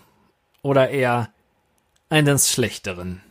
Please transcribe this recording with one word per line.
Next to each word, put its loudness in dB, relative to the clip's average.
Oder 2
eher -2
eines 2
Schlechteren. -6